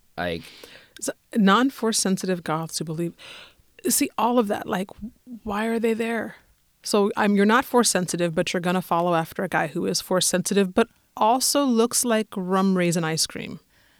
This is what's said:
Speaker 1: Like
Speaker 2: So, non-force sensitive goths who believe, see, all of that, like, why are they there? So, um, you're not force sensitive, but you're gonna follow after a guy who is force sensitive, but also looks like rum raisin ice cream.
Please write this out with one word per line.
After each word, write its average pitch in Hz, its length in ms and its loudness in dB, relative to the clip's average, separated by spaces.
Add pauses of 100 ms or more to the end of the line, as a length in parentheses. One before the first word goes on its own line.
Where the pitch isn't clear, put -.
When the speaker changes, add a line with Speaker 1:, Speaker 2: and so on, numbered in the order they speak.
(180)
Speaker 1:
Like 85 260 -4 (580)
Speaker 2:
So, - 100 -6 (240)
non-force 220 640 2
sensitive 185 460 -2
goths 160 340 -4
who 170 80 -6
believe, 170 300 -6 (720)
see, 277 300 0
all 240 220 2
of 208 100 2
that, - 180 -4
like, 190 220 -4 (540)
why 214 220 -4
are 226 140 0
they 226 140 2
there? 226 420 -6 (480)
So, 208 340 2
um, 208 180 4
you're 202 100 4
not 233 200 4
force 240 240 2
sensitive, 170 460 0
but 180 180 -2
you're 180 80 -2
gonna 180 200 0
follow 175 340 0
after 165 280 -2
a 180 60 -4
guy 165 180 0
who 180 200 -6
is 175 140 -2
force 185 260 0
sensitive, 185 460 0
but 226 140 2 (300)
also 254 460 2
looks 240 420 2
like 220 300 0
rum 190 420 2
raisin 175 280 0
ice 160 200 -2
cream. - 340 -10 (400)